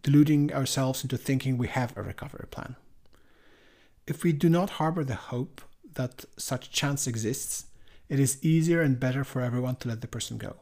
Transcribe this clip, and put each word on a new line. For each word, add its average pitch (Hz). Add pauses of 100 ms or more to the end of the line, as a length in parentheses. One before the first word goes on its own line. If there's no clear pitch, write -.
deluding 147
ourselves 131
into 127
thinking 131
we 120
have 123
a 98
recovery -
plan. - (1300)
If -
we 175
do 160
not 175
harbor 160
the 131
hope - (340)
that - (140)
such -
chance 143
exists, 113 (420)
it 139
is 135
easier 165
and 131
better 135
for 127
everyone 123
to -
let 113
the 117
person 113
go. -